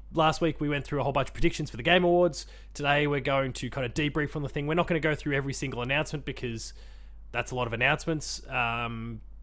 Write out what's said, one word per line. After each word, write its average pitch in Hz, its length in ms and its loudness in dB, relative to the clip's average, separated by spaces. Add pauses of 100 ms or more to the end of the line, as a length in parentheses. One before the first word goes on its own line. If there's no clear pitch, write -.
(120)
last 156 280 4
week 165 200 0
we 147 80 0
went 143 160 0
through 143 160 -2
a 127 40 0
whole 135 80 2
bunch 135 160 2
of - 60 -12
predictions 165 360 2
for - 60 -12
the 123 60 -6
Game 175 220 6
Awards. 175 420 4 (260)
Today 147 340 2
we're 143 140 2
going 135 340 2
to - 160 -6
kind 131 160 -2
of 117 80 -6
debrief 147 400 0
on 151 80 -4
the 135 60 -2
thing. 143 180 -4
We're 151 80 2
not 170 120 4
gonna 170 140 2
go 151 140 2
through 143 220 0
every 139 160 0
single 123 300 -4
announcement 143 420 -2
because 117 480 -6 (600)
that's 120 180 -2
a 131 40 -6
lot 123 120 0
of 113 60 -4
announcements. 147 760 0
Um, 117 720 -4 (220)